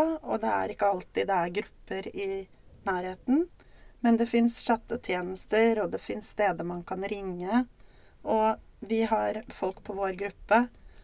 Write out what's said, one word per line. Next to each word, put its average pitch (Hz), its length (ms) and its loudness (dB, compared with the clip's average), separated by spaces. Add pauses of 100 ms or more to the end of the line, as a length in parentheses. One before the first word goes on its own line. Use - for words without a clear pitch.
(140)
og 233 280 -4
det 220 80 0
er 196 220 0
ikke 202 160 0
alltid 196 400 -2
det 196 60 2
er 175 180 0
grupper - 580 -8
i 392 180 -6 (520)
nærheten. 185 640 0 (520)
Men 233 200 4
det 233 120 2
finnes 233 300 4
chattetjenester, 214 1200 0
og 175 120 -2
det 185 80 -4
finnes 208 280 -8
steder 175 380 0
man 175 160 -6
kan 190 220 -6
ringe. 196 600 -2 (560)
Og 220 380 2 (200)
vi 220 240 -2
har 214 440 0
folk - 360 -6
på 202 120 -10
vår 196 200 -2
gruppe 202 500 2 (400)